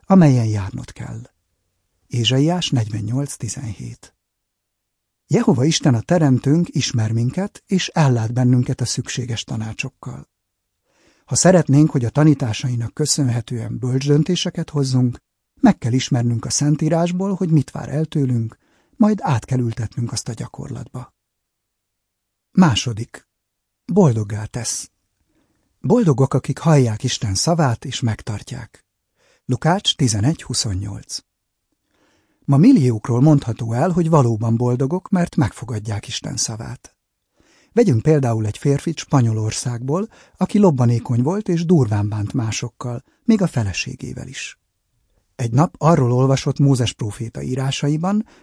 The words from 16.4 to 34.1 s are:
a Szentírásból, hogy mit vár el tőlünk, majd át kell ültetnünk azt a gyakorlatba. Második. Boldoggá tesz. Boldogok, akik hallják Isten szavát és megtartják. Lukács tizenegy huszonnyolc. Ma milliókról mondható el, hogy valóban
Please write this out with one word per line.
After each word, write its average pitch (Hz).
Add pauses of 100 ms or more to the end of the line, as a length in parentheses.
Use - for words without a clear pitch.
a 120
Szentírásból, 170
hogy 180
mit 151
vár -
el 151
tőlünk, 127 (340)
majd 214
át 131
kell 127
ültetnünk 117
azt -
a 120
gyakorlatba. 120 (1400)
Második. 120 (640)
Boldoggá 110
tesz. - (880)
Boldogok, 151
akik 139
hallják 131
Isten 113
szavát 156
és 131
megtartják. 113 (580)
Lukács 156
tizenegy 113
huszonnyolc. 104 (1300)
Ma 135
milliókról 131
mondható 123
el, 143
hogy 165
valóban 117